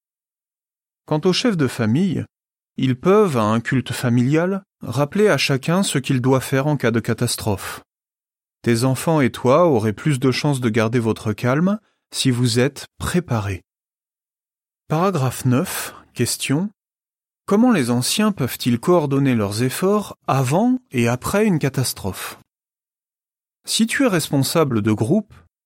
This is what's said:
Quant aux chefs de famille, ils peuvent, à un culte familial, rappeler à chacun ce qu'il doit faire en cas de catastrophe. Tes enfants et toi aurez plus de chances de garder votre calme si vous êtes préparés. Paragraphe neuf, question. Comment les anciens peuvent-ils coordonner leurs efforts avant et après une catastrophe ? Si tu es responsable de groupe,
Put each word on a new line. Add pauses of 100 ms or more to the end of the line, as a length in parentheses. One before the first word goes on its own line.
(1040)
Quant
aux
chefs
de
famille, (520)
ils
peuvent,
à
un
culte
familial, (180)
rappeler
à
chacun
ce
qu'il
doit
faire
en
cas
de
catastrophe. (800)
Tes
enfants
et
toi
aurez
plus
de
chances
de
garder
votre
calme (340)
si
vous
êtes (120)
préparés. (1200)
Paragraphe
neuf, (180)
question. (760)
Comment
les
anciens
peuvent-ils
coordonner
leurs
efforts (100)
avant (120)
et
après
une
catastrophe ? (1300)
Si
tu
es
responsable
de
groupe, (320)